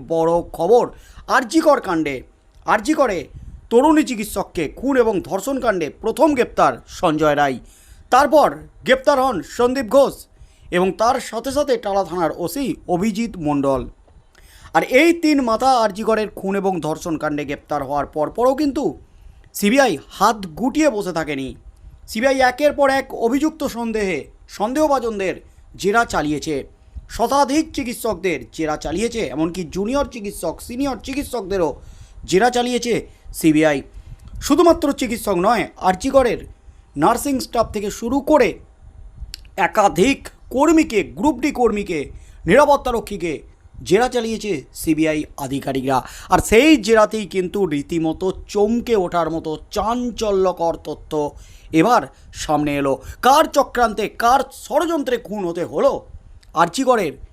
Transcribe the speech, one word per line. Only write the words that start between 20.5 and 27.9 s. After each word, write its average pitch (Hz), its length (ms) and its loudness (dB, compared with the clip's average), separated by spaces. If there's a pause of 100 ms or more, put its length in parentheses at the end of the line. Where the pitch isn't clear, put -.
গুটিয়ে 277 360 2
বসে 185 220 -6
থাকেনি। 147 300 -4 (600)
সিবিআই 269 300 0 (140)
একের 294 220 2
পর 277 140 2 (120)
এক 262 80 -6 (180)
অভিযুক্ত 285 360 0 (140)
সন্দেহে, 214 440 -4 (380)
সন্দেহভাজনদের 233 760 0 (460)
জেরা 208 220 2 (100)
চালিয়েছে, 151 420 -2 (600)
শতাধিক 277 500 2 (100)
চিকিৎসকদের 208 640 -4 (160)